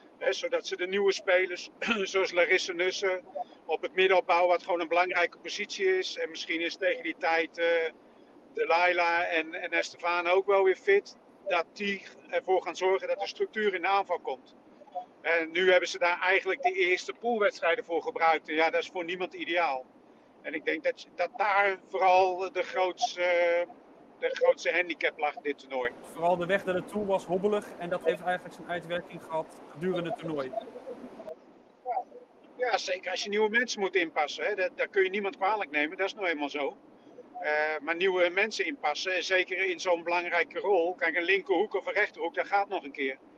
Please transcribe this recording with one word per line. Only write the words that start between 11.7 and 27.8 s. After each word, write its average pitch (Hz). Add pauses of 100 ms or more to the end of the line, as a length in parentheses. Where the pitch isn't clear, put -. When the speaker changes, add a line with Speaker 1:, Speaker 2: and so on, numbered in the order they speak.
Speaker 1:
die 196 (280)
ervoor 175
gaan 165
zorgen 185
dat 175
er 196
structuur 208
in 175
de 180
aanval 190
komt. 131 (680)
En 165
nu 180
hebben 170
ze 185
daar 175
eigenlijk 185
de 180
eerste 180
poolwedstrijden 190
voor 165
gebruikt. 160
En 156
ja, 160
dat 165
is -
voor 175
niemand 180
ideaal. 160 (580)
En 147
ik 156
denk 156
dat, -
dat 175
daar 202 (120)
vooral 185
de 180
grootste, 180 (960)
de 165
grootste 170
handicap 165
lag, 147
dit 147
toernooi. 131 (220)
Speaker 2:
Vooral 175
de 175
weg 190
naar 185
de 175
Tour 208
was 196
hobbelig 202 (120)
en 175